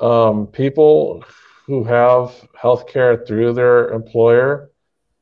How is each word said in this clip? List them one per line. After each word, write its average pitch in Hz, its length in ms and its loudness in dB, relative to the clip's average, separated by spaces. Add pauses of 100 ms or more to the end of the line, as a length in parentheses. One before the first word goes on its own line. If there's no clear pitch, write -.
um, 113 460 0
people 151 800 0 (420)
who 135 160 -6
have 123 480 0 (260)
healthcare 120 720 -2
through 113 260 -2
their 123 360 0
employer, 120 840 -2 (520)